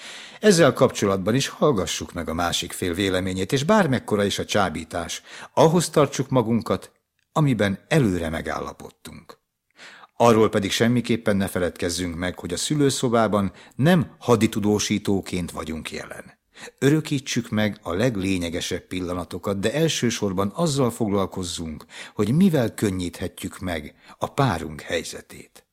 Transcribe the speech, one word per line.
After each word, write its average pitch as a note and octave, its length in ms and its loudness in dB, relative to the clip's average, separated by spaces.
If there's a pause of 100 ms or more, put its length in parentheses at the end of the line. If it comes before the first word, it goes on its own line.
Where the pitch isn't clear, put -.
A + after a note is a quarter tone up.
(400)
Ezzel E3+ 340 6
kapcsolatban G2+ 640 2
is C#3 120 0
hallgassuk F#2+ 680 0
meg E2 160 -6
a D#2+ 40 -6
másik E2+ 380 -2
fél F2+ 220 -4
véleményét, F#2+ 580 -2
és C3+ 120 0
bármekkora D3+ 600 2
is G2+ 160 -2
a F2 60 -4
csábítás, F2 760 -4 (320)
ahhoz D#3+ 360 4
tartsuk C#3 400 0
magunkat, A2+ 600 0 (400)
amiben G#2 560 0
előre F#2 420 2
megállapodtunk. - 1120 -10 (760)
Arról A2 340 6
pedig G2 220 0
semmiképpen A#2 680 2
ne F#2+ 100 0
feledkezzünk F2 680 -4
meg, F2 240 -6
hogy F2 140 -2
a E2 40 -4
szülőszobában A#2 920 2 (240)
nem D#3+ 440 4
haditudósítóként G#2 1300 0
vagyunk D#2+ 400 -8
jelen. - 440 -14 (440)
Örökítsük C#3+ 680 0
meg G#2+ 320 0
a E2+ 120 -6
leglényegesebb F#2 920 -2
pillanatokat, F2+ 720 -6
de A2 140 -2
elsősorban G#2+ 800 -2
azzal C#3 360 0
foglalkozzunk, F#2 920 -4 (280)
hogy A2 220 0
mivel D#3+ 380 4
könnyíthetjük F#2 840 -4
meg E2+ 360 -8 (220)
a - 160 -6
párunk D#2+ 480 -2
helyzetét. - 920 -10